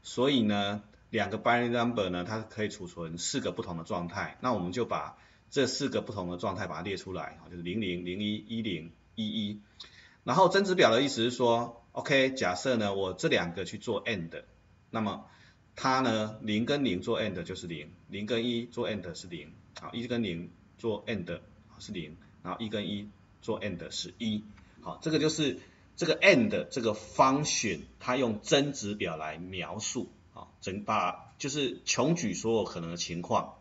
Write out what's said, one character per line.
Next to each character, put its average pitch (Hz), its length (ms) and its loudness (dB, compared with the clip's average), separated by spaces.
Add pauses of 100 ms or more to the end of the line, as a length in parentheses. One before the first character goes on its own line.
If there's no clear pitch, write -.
所 123 260 0
以 131 140 4
呢， 104 400 0 (260)
两 104 220 0
个 110 80 -4
binary 120 320 4
number 117 400 2
呢， 90 140 -2
它 110 160 -4
可 107 240 -6
以 101 40 -2
储 - 180 -10
存 85 300 -8
四 127 240 -2
个 98 100 -2
不 113 120 -6
同 87 160 -6
的 80 60 -8
状 87 240 -4
态。 85 340 -6
那 123 100 2
我 107 60 0
们 90 140 -2
就 117 120 0
把 76 320 -4 (340)
这 135 160 2
四 139 220 -2
个 110 140 0
不 98 100 -8
同 90 180 -4
的 87 60 -4
状 98 180 -2
态 95 120 -4
把 78 100 -6
它 82 60 -6
列 95 160 -4
出 92 160 -8
来， 78 240 -8 (120)
就 90 60 -14
是 87 60 -10
零 90 180 -2
零、 90 240 -2
零 90 160 -4
一、 104 140 0 (120)
一 117 140 -6
零、 85 320 -6 (220)
一 107 120 -4
一。 104 360 -4 (600)
然 120 140 2
后 185 140 10
真 196 160 6
值 180 80 2
表 151 160 8
的 113 100 6
意 143 80 2
思 117 140 0
是 120 80 4
说， 117 520 2 (100)
OK， 131 420 4
假 90 200 2
设 131 220 2
呢， 101 180 2
我 95 200 0
这 160 140 0
两 90 260 2
个 95 100 -4
去 104 140 -8
做 104 260 -2
and， 85 380 -4 (480)
那 113 100 -2
么 101 240 -2 (540)
它 131 220 4
呢， 110 400 2
零 107 240 2
跟 143 220 2
零 92 160 0
做 113 180 0
and 92 220 -2
就 90 120 -6
是 90 120 -10
零， 78 260 -8 (160)
零 101 160 -6
跟 117 220 0
一 117 180 0
做 120 240 -4
and 90 260 -6
是 - 120 -12
零， 82 260 -12 (300)
啊， - 100 -12
一 117 140 -6
跟 117 160 0
零 87 280 -4 (280)
做 107 260 -2
and 90 340 -4 (400)
是 - 140 -12
零， 80 240 -8 (260)
然 90 120 -6
后 - 40 -12
一 110 120 -4
跟 104 180 -2
一 104 220 -6 (320)
做 110 180 -2
and 85 300 -6
是 - 260 -8
一。 107 260 -2 (380)
好， - 220 -10
这 160 80 -2
个 156 80 2
就 151 100 4
是 151 300 0 (360)
这 175 120 -2
个 151 120 4
and 123 520 6
这 131 100 -2
个 110 140 2
function， 131 840 4 (200)
它 127 160 0
用 117 240 2
真 143 320 4
值 104 220 -4
表 87 240 -4
来 78 180 -6
描 90 420 -6
述， 110 320 -4 (220)
啊， - 160 -16 (140)
整， 101 200 -4
把， 98 540 0
就 143 140 -4
是 139 340 -2
穷 151 320 4
举 104 160 -2
所 113 220 0
有 104 100 4
可 87 160 -6
能 82 100 -6
的 85 60 -6
情 85 240 -4
况 - 400 -2